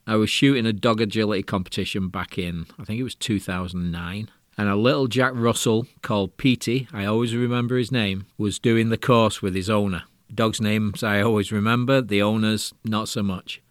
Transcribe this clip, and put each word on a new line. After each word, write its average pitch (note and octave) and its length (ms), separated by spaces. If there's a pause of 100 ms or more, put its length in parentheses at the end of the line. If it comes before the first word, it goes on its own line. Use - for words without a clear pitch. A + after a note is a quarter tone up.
I A2 100
was A2 140
shooting C3+ 380
a A2+ 60
dog A2 280
agility G#2 400
competition F#2+ 680
back F2+ 280
in, E2+ 300 (100)
I - 60
think A2 160
it B2+ 40
was A#2+ 120
two G#2 240
thousand F2+ 520
nine, F2 380 (300)
and G#2 100
a G2+ 60
little C3 320
Jack B2+ 260
Russell A#2 540 (160)
called G2+ 340
Petey, B2 560
I G2+ 120
always A2+ 300
remember A#2+ 420
his A#2+ 140
name, G2 360 (100)
was G#2 220
doing A2+ 300
the A2+ 80
course A2+ 440
with F#2 140
his F#2+ 160
owner. G2+ 320 (300)
Dog's A2 280
names G#2+ 420
I G2+ 180
always G#2 300
remember, A#2+ 480
the G2+ 220
owner's G#2+ 520 (120)
not G#2+ 240
so A2 140
much. F#2 480